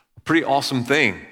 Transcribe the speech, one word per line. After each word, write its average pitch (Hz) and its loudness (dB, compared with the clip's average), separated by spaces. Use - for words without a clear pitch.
a - -20
pretty 160 0
awesome 135 0
thing, 120 0